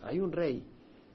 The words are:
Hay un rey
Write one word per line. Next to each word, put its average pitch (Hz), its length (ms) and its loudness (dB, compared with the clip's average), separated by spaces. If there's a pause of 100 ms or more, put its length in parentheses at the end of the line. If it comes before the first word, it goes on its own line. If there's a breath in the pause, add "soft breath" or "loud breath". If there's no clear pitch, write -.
Hay 151 160 0
un 185 120 2
rey 151 340 0 (500 loud breath)